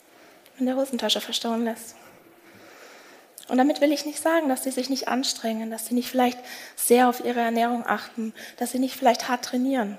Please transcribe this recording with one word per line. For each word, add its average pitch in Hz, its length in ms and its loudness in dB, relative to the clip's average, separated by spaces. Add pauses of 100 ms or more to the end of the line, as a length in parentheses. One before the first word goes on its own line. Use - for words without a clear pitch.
(580)
in 262 80 0
der 262 100 0
Hosentasche 233 440 0
verstauen 233 440 -2
lässt. 226 320 -6 (1500)
Und 254 100 2
damit 294 220 4
will 285 100 4
ich 285 160 -2
nicht 294 160 -6
sagen, 320 260 2
dass 262 140 0
sie 269 80 -4
sich 254 200 -4
nicht 262 180 -2
anstrengen, 226 640 -2
dass 233 140 -8
sie 247 80 -2
nicht 240 140 0
vielleicht 247 300 2 (380)
sehr 247 320 6
auf 240 160 0
ihre 240 160 0
Ernährung 233 440 0
achten, 220 480 -4 (260)
dass 247 120 -4
sie 254 80 -2
nicht 254 160 0
vielleicht 240 340 2
hart 247 160 -2
trainieren, 247 540 0